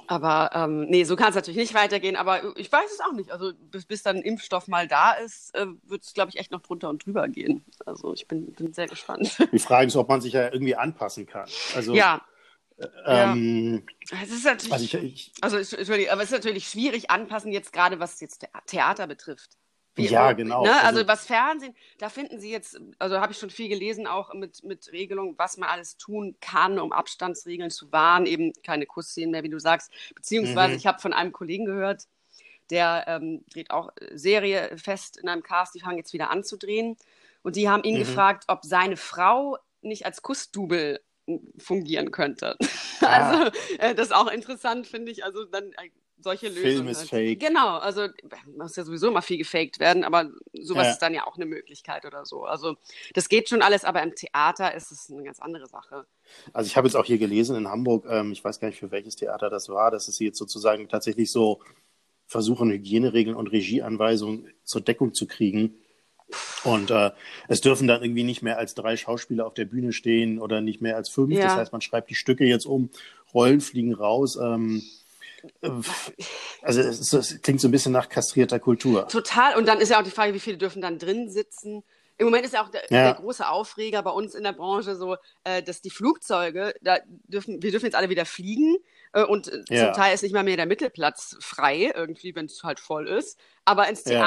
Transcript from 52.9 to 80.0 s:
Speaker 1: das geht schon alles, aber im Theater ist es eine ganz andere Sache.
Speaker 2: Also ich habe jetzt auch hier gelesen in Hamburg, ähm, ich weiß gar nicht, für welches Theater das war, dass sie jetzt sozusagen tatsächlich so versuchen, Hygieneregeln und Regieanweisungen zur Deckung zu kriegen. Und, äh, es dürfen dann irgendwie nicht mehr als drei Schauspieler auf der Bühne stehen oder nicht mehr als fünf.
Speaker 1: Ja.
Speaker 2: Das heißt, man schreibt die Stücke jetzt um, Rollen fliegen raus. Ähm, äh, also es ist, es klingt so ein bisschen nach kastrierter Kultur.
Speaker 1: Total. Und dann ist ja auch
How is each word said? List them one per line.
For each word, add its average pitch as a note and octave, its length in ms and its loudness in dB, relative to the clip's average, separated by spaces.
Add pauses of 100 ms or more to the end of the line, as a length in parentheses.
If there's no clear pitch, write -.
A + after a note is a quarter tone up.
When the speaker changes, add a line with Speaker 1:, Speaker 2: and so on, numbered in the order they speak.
Speaker 1:
das - 160 0
geht A3 180 4
schon A#3 140 4
alles, - 240 6
aber E3 180 0
im E3 120 -6
Theater E3+ 600 0
ist - 160 -16
es - 180 -20
eine C#3+ 140 -14
ganz C#3 160 -18
andere D3 280 -14
Sache. - 400 -18 (440)
Speaker 2:
Also A2 160 -2
ich - 80 -4
habe C3 140 6
jetzt - 60 -2
auch A#2 100 4
hier A#2 140 2
gelesen A2 360 2
in G#2+ 140 -4
Hamburg, A#2 400 0
ähm, G#2 240 -2
ich - 100 -16
weiß G#2+ 160 -6
gar A2 80 -4
nicht, G2+ 140 -10
für F#2+ 100 -12
welches G2+ 240 -8
Theater G#2 340 -4
das G2+ 200 -8
war, G#2+ 220 2
dass G#2+ 160 -4
sie A2 180 -4
jetzt G2+ 120 -4
sozusagen G#2+ 520 -2
tatsächlich A2 420 -2
so A2 300 2 (640)
versuchen, A#2 420 0
Hygieneregeln A2 680 2
und A2 100 -6
Regieanweisungen G#2+ 1000 -2 (160)
zur A2 160 -6
Deckung A#2+ 320 0
zu - 120 -4
kriegen. G#2+ 500 0 (880)
Und, A2 280 2
äh, G#2 180 6 (380)
es A#2 140 2
dürfen C3 260 4
dann A#2+ 160 4
irgendwie A#2+ 200 -2
nicht A#2+ 200 -4
mehr A2+ 160 -2
als A2 160 -6
drei A2+ 220 -4
Schauspieler A2+ 500 -6
auf - 80 -14
der A2 100 -4
Bühne A#2+ 280 -4
stehen A2+ 460 0
oder G#2+ 220 -4
nicht A2 200 -4
mehr A2+ 140 -2
als A2 140 -6
fünf. C#3 240 0
Speaker 1:
Ja. G3 120 2
Speaker 2:
Das F#3+ 100 4
heißt, - 160 -2
man A2+ 100 -8
schreibt - 300 -4
die - 40 -6
Stücke C3 300 2
jetzt A#2+ 220 4
um, C3 220 0 (440)
Rollen B2+ 280 8
fliegen A#2+ 340 -2
raus. A2+ 440 0
Ähm, A2+ 440 -2 (800)
äh, D3+ 80 -4 (920)
also B2+ 200 4
es A#2+ 180 0
ist, C3 140 -2
es - 280 2
klingt C3+ 200 2
so C3+ 60 6
ein A#2+ 40 4
bisschen C3 220 4
nach B2+ 160 2
kastrierter B2+ 500 2
Kultur. A#2 480 2
Speaker 1:
Total. A#3+ 500 4
Und A3 100 4
dann A3 120 6
ist G#3+ 100 4
ja A3 100 8
auch G3+ 40 4